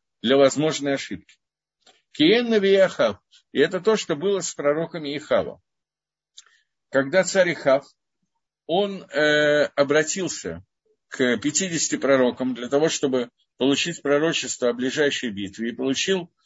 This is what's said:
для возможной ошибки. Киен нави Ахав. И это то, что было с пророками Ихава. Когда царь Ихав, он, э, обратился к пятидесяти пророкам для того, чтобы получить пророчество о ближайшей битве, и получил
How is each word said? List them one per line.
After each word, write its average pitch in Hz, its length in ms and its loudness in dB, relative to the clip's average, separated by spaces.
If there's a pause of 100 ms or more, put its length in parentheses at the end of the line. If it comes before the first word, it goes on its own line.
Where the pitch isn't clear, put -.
(220)
для 123 140 4
возможной 139 580 2
ошибки. - 420 -10 (760)
Киен 226 380 2
нави 196 260 4
Ахав. 147 420 2 (340)
И 123 60 -2
это 175 220 2
то, 214 160 2
что 170 180 -4
было 185 260 -2
с - 140 -8
пророками 147 640 -4
Ихава. 101 440 -2 (1300)
Когда 139 340 2
царь 180 280 2
Ихав, 139 340 0 (800)
он, 190 360 -2
э, 151 600 2 (100)
обратился 143 880 -2 (440)
к 123 300 0
пятидесяти 147 580 -2
пророкам 127 580 2
для 120 140 -8
того, 147 200 2
чтобы 127 420 -2 (260)
получить 139 460 -2
пророчество 143 640 -2
о 120 40 2
ближайшей 131 580 -2
битве, 101 400 -8
и 117 40 -8
получил 151 580 -4 (140)